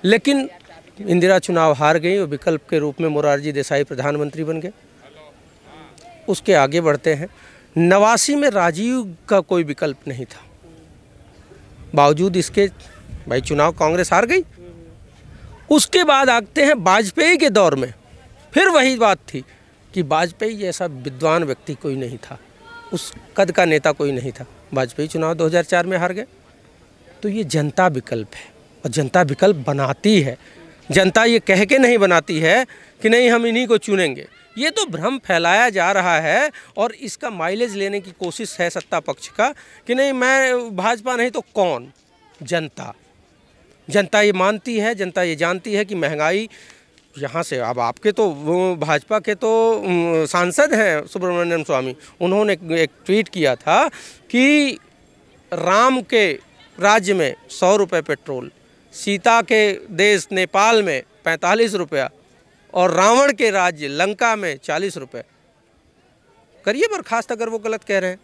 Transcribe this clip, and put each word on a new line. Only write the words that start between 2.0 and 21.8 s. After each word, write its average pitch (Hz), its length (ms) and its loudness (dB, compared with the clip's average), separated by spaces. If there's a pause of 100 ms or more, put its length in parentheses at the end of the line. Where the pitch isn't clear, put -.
और 185 80 -4
विकल्प 147 340 -4 (100)
के 160 80 0
रूप 147 220 -4
में 165 80 0
मोरारजी 147 440 0
देसाई 139 320 -2
प्रधानमंत्री 147 600 -4
बन 160 160 -6
गए। 180 100 -10 (1600)
उसके 190 260 0
आगे 147 260 2
बढ़ते 156 340 0
हैं, 151 140 -8 (500)
नवासी 208 560 4
में 285 160 2
राजीव 196 680 -2 (120)
का 196 120 4
कोई 170 240 -2
विकल्प 143 320 -6 (120)
नहीं 127 160 -10
था, - 200 -20 (1500)
बावजूद 156 420 4
इसके 196 300 0 (600)
भाई 127 120 0
चुनाव 151 320 2
कांग्रेस 165 400 0
हार 180 140 4
गई। 349 180 0 (1300)
उसके 330 340 4
बाद 277 260 4
आते 233 340 0
हैं 294 100 4
वाजपेयी 220 640 2
के 285 140 2
दौर 185 240 4
में, 127 200 -6 (600)
फिर 370 140 4
वही 262 280 2
बात 214 220 2
थी - 260 -12 (500)
कि 185 80 -2
वाजपेयी 170 540 -2
जैसा 185 300 -6
विद्वान 143 580 -2
व्यक्ति 139 300 -8
कोई 135 220 -8